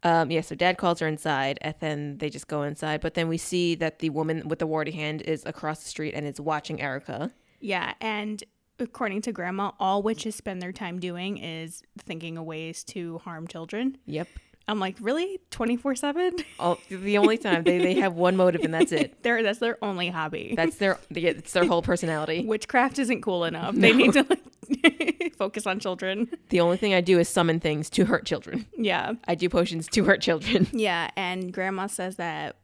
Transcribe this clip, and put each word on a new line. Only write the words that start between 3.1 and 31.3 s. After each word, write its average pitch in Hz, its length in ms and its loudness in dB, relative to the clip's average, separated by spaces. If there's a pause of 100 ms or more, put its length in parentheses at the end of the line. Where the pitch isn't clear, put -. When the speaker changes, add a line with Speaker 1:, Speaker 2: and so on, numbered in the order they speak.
Speaker 1:
then 165 120 0
we 165 100 0
see 175 380 0
that 160 240 -4
the 160 120 -2
woman 160 360 -2
with 156 120 -4
the 165 80 0
warty 156 240 -2
hand 156 320 -6
is 156 220 -2
across 156 380 -6
the - 60 -12
street 156 240 -6
and 147 120 -6
is 143 140 -8
watching 151 420 -4
Erica. 139 520 -6 (280)
Speaker 2:
Yeah, 185 380 -4
and 214 420 -6 (380)
according 220 440 -4
to 233 100 -6
Grandma, 190 380 -4 (100)
all 196 200 2
witches 220 340 -2
spend 185 260 -8
their 180 100 -8
time 185 280 -8
doing 180 380 -6
is 165 460 -10 (140)
thinking 165 400 -10
of 160 80 -10
ways 160 400 -10
to 170 340 -10
harm 165 280 -12
children. 214 580 -6
Speaker 1:
Yep. 151 240 -6 (400)
Speaker 2:
I'm 214 100 -2
like, 190 220 -2
"Really? 330 380 -2 (100)
Twenty-four 240 460 -2
seven?" 349 420 0 (200)
Speaker 1:
All, 175 200 0 (120)
the 196 280 0
only 202 200 6
time. 175 260 0
They, 175 160 4
they 185 160 4
have 185 180 2
one 180 240 4
motive, 180 260 6
and 160 100 0
that's 160 200 4
it. - 260 0
Speaker 2:
<laughs> - 40 -20
They're, 233 200 2
that's 214 160 0
their 233 240 0
only 185 260 -2
hobby. 156 460 -6
Speaker 1:
That's 165 220 0
their, 196 200 2 (140)
they, 160 120 -4
it's - 280 0
their 175 140 6
whole 170 160 2
personality. 165 640 0
Speaker 2:
<laughs> - 20 -4
Witchcraft 254 520 2
isn't 254 220 0
cool 180 240 0
enough. 165 280 -4
Speaker 1:
No. - 80 2
Speaker 2:
They 226 120 10
need 254 200 8
to, 269 160 6
like, - 1040 0
<laughs> - 20 -20
focus 202 280 -4
on 190 140 -2
children. 190 500 -2 (200)
Speaker 1:
The 180 120 4
only 175 160 6
thing 202 160 2
I 185 80 6
do 180 180 6
is 170 80 4
summon 165 320 2
things 151 300 -2
to 175 160 4
hurt - 200 0
children. - 420 -4 (100)
Speaker 2:
Yeah. 208 360 0 (140)
Speaker 1:
I 175 80 2
do 175 140 0
potions 170 380 0
to 208 180 4
hurt 185 160 6
children. 175 480 2
<laughs> - 40 -8
Speaker 2:
Yeah, 185 440 0
and 185 340 -4